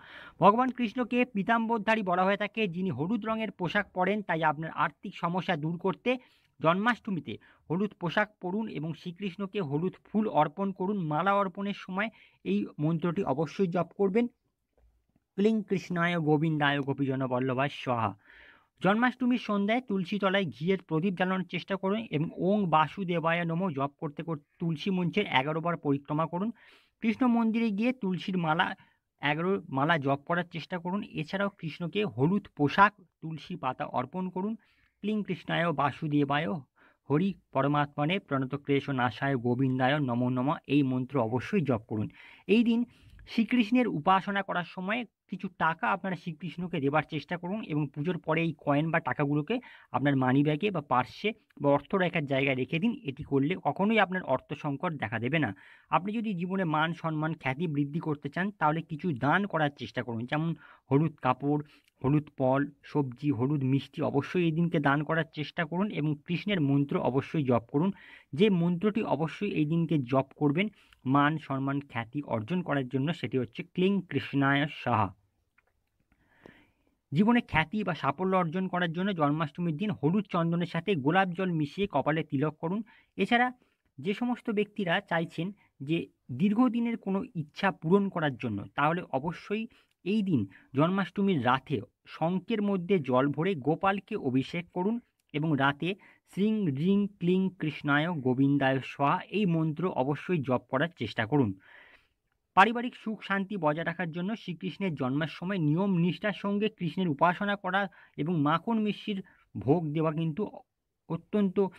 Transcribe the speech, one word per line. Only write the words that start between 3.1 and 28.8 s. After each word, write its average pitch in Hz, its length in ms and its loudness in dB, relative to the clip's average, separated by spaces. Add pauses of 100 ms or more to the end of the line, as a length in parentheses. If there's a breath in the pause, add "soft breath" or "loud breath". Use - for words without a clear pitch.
রঙের 220 260 -4
পোশাক 185 420 -2
পরেন, 190 300 0
তাই 165 220 -2
আপনার 156 260 0
আর্থিক 165 460 -4
সমস্যা 175 400 -2
দূর 165 220 -4
করতে 190 400 -2 (440 soft breath)
জন্মাষ্টমীতে 180 760 0 (320 soft breath)
হলুদ 196 300 -2
পোশাক 202 400 0
পরুন 208 280 -4
এবং 156 260 -6
শ্রীকৃষ্ণকে 190 640 -8
হলুদ 156 340 -2 (100)
ফুল 214 240 0
অর্পণ 160 440 0
করুন। 196 260 -4
মালা 165 360 0
অর্পণের 202 420 -2
সময় 202 340 -6 (340 soft breath)
এই 202 220 0 (120)
মন্ত্রটি 165 440 0
অবশ্যই 151 440 -2
জপ 170 300 -2
করবেন, 202 300 2 (1080)
"ক্লিং 214 280 4
কৃষ্ণায় 175 560 0
গোবিন্দায় 147 640 2
গোপীজন 135 460 -2
বল্লভায় 127 460 0
স্বাহা।" 113 440 0 (640 loud breath)
জন্মাষ্টমীর 226 560 2
সন্ধ্যায় 208 420 0
তুলসী 196 380 -2
তলায় 196 260 2
ঘিয়ের 170 380 -2
প্রদীপ 165 320 0
জ্বালানোর 185 320 0
চেষ্টা 190 300 -6
করুন 208 340 -2
এবং 156 260 -2
"ওং 196 300 2
বাসুদেবায় 165 800 0
নমঃ" 170 260 -2
জপ 139 280 -2
করতে 156 240 -8
করতে 151 220 -6 (140)
তুলসী 170 320 -2
মঞ্চের 185 360 0
এগারো 151 340 0
বার 170 160 -2
পরিক্রমা 147 500 0
করুন। 180 240 -4 (500 soft breath)
কৃষ্ণ 233 260 2
মন্দিরে 233 440 2
গিয়ে 220 220 0
তুলসীর 185 460 -4
মালা, 170 360 2 (480 soft breath)